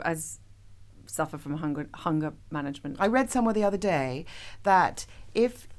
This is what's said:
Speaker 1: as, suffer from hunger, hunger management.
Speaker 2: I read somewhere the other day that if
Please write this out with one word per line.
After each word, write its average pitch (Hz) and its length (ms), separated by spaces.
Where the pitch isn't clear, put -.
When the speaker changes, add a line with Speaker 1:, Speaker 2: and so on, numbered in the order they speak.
Speaker 1:
as, 160 360
suffer 151 320
from 147 200
hunger, 147 360
hunger 156 380
management. 143 500
Speaker 2:
I 196 60
read 254 240
somewhere 226 240
the 214 100
other 202 140
day 147 460
that 185 420
if 240 340